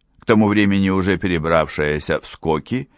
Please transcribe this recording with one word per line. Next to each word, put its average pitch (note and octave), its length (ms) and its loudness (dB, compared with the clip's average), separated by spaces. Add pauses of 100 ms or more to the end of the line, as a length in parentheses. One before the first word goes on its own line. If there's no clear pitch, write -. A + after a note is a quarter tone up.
(200)
к - 60 -20
тому A2 220 4
времени G2+ 420 2
уже F#2 280 0
перебравшаяся D#2 1040 -2
в - 60 -16
Скоки, D#2+ 720 -6